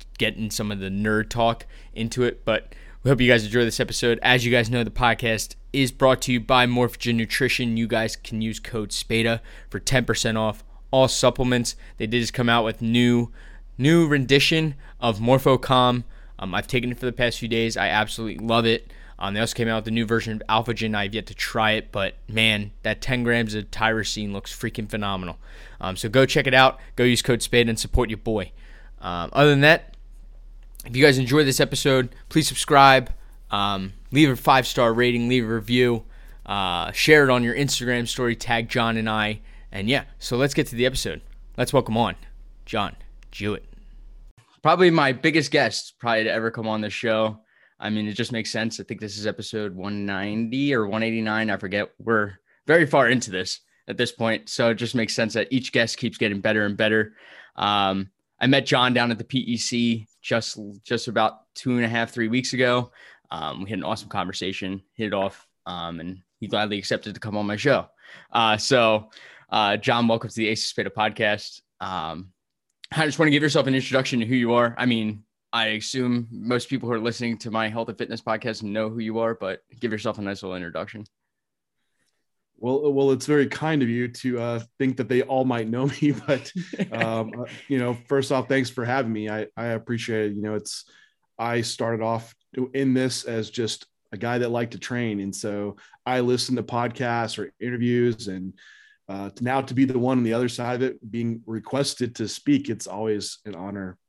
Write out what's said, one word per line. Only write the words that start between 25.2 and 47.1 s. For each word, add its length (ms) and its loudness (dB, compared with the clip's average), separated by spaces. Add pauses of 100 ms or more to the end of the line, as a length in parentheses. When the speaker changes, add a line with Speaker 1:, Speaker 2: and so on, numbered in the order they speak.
Speaker 1:
Um, 160 -6
so 140 -6
go 160 6
check 200 2
it 80 2
out. 280 8 (160)
Go 80 4
use 160 4
code 200 2
spada 280 4
and 100 -2
support 300 0
your 80 -6
boy. 340 -4 (480)
Um, 320 -6
other 180 6
than 120 6
that, 340 4 (880)
if 100 -10
you 120 6
guys 120 8
enjoy 280 4
this 160 2
episode, 520 2 (140)
please 220 2
subscribe, 640 8 (360)
um, 440 -2 (180)
leave 180 6
a 60 2
five-star 580 4
rating, 360 2
leave 160 2
a 80 -2
review, 500 2 (420)
uh, 460 -2
share 320 6
it 60 6
on 140 4
your 120 -2
Instagram 540 -2
story, 260 -2
tag 320 -2
John 300 0
and 120 -2
I. 300 -2 (340)
And 140 -6
yeah, 160 2 (160)
so 160 -4
let's 180 0
get 140 0
to 80 -12
the 100 2
episode. 360 -2 (340)
Let's 160 -2
welcome 240 2
on 200 2 (500)
John 320 -4 (340)
Jewett. 320 -6 (1000)
Probably 300 8
my 220 4
biggest 360 2
guest 480 0
probably 280 2
to 40 0
ever 220 0
come 160 -6
on 140 -2
this 100 -6
show. 480 0 (400)